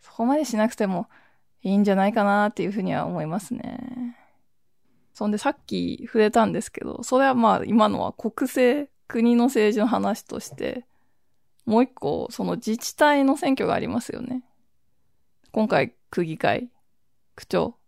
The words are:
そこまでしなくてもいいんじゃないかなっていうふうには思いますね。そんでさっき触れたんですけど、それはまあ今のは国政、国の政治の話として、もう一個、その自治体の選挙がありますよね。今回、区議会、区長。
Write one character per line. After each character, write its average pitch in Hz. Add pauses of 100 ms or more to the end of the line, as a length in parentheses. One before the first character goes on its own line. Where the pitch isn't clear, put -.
そ -
こ -
ま 277
で 311
し 226
な 214
く -
て 214
も 190 (540)
い 190
い 196
ん 202
じ 202
ゃ 190
な 196
い 214
か 233
な 208
っ -
て -
い -
う 185
ふ 202
う 196
に 185
は 147
思 175
い 151
ま 170
す -
ね。 - (960)
そ 214
ん 208
で 208
さ 277
っ 302 (100)
き -
触 233
れ 214
た 226
ん 202
で 185
す -
け -
ど、 -
そ 254
れ 269
は 269
ま 220
あ -
今 214
の 202
は 90
国 -
政、 262 (160)
国 233
の 240
政 214
治 208
の 202
話 202
と -
し -
て、 - (800)
も 220
う 247
一 254
個、 -
そ -
の 175
自 220
治 -
体 294
の 277
選 269
挙 208
が 180
あ -
り -
ま -
す -
よ -
ね。 254 (1080)
今 220
回、 151 (160)
区 175
議 160
会、 - (640)
区 -
長。 180 (120)